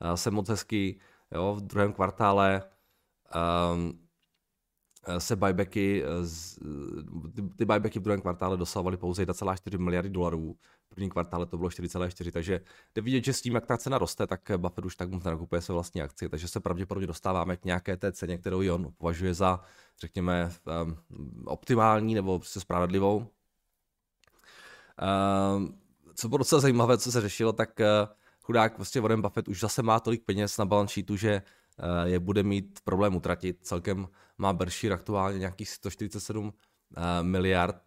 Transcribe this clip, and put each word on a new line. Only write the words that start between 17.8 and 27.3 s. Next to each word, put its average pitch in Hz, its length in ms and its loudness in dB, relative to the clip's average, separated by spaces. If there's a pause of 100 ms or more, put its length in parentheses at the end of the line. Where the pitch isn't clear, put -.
té 98 140 -2
ceně, 87 260 -6
kterou 92 240 -2
i 95 100 2
on 85 260 -2
považuje 85 360 0
za, 92 280 2 (380)
řekněme, 90 520 -2 (160)
ehm, 82 300 -4 (480)
optimální 110 720 2
nebo 95 240 0
prostě - 200 -10
spravedlivou. 95 680 2 (1700)
Ehm, 98 840 2 (360)
co 113 140 -6
bylo 139 80 2
docela 139 240 4
zajímavé, 120 360 6
co 123 140 -2
se 120 100 2
řešilo, 107 320 0